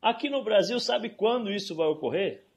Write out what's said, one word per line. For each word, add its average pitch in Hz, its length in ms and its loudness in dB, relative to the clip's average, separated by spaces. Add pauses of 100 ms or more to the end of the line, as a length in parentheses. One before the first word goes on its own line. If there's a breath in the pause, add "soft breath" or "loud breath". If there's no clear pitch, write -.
Aqui 233 240 0
no 269 140 -2
Brasil, 214 360 2
sabe 233 300 -2
quando 220 420 0
isso 196 220 -6
vai 160 140 0
ocorrer? 151 580 -2 (120)